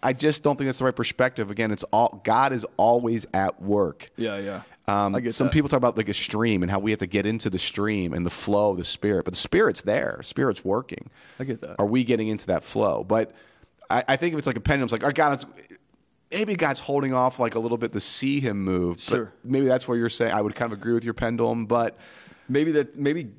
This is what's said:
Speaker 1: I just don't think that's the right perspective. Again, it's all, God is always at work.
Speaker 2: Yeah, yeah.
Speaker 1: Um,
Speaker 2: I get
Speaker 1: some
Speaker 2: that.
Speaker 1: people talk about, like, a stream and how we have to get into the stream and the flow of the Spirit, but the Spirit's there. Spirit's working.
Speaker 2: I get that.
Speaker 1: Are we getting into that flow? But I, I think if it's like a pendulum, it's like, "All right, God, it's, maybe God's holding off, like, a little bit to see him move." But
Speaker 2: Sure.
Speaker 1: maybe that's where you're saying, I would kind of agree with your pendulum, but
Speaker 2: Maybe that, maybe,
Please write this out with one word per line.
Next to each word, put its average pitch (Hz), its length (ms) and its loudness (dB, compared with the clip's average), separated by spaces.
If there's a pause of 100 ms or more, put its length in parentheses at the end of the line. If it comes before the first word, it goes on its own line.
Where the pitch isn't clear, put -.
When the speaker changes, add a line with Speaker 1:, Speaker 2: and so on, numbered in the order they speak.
Speaker 1:
I 131 120 2
just 147 280 0
don't 143 140 2
think 139 120 -2
that's 127 100 -4
the 131 60 0
right 127 120 2
perspective. 123 540 0
Again, 107 200 -2
it's 104 220 -4
all, 107 320 2
God 131 300 4
is 113 120 -4 (120)
always 117 560 2
at 95 280 0
work. 98 540 0
Speaker 2:
Yeah, 107 220 -4
yeah. 98 240 -8 (240)
Speaker 1:
Um, 101 280 2
Speaker 2:
I - 60 -2
get 117 140 -2
Speaker 1:
some 131 120 2
Speaker 2:
that. 127 80 0
Speaker 1:
people 147 160 2
talk 139 80 4
about, 123 180 2
like, 104 140 -2
a 101 40 -2
stream 107 480 0
and 90 80 0
how 98 80 0
we 104 120 0
have 107 100 0
to 95 60 -2
get 98 180 0
into 110 240 -2
the 92 100 -2
stream 101 540 -2
and 87 140 -2
the 87 40 -4
flow 104 420 2
of 92 40 -4
the 87 80 -6
Spirit, 101 400 0
but 92 80 -4
the 92 80 -4
Spirit's 190 400 2
there. - 420 -2
Spirit's - 400 -2
working. 113 460 -4 (320)
Speaker 2:
I 131 40 -8
get 135 180 -6
that. - 160 -12
Speaker 1:
Are 101 80 2
we 123 180 2
getting 110 240 2
into 107 200 -4
that 87 160 0
flow? 101 380 0
But 107 300 0 (560)
I, 123 200 2
I 135 80 4
think 170 180 -2
if 151 40 -2
it's 143 80 -4
like 120 120 0
a - 20 -10
pendulum, 139 260 0
it's 113 60 -4
like, 113 100 -2
"All 139 60 0
right, 139 60 0
God, 147 200 4
it's, 135 120 -6 (840)
maybe 208 260 -2
God's 147 240 0
holding 139 340 0
off, 127 240 2
like, 117 160 4
a 117 40 -2
little 117 200 0
bit 113 140 -2
to 101 80 -2
see 139 400 0
him 104 220 -2
move." 90 340 2
But - 60 -16 (120)
Speaker 2:
Sure. 110 180 -2 (100)
Speaker 1:
maybe 135 240 0
that's 127 220 2
where 123 80 0
you're 117 140 0
saying, - 240 0
I 107 80 2
would 107 120 -2
kind 117 180 -4
of 104 60 -8
agree 110 140 -2
with 113 120 0
your 117 100 -4
pendulum, 117 520 -2
but 117 300 0 (500)
Speaker 2:
Maybe 151 260 2
that, 147 220 0
maybe, 143 440 -2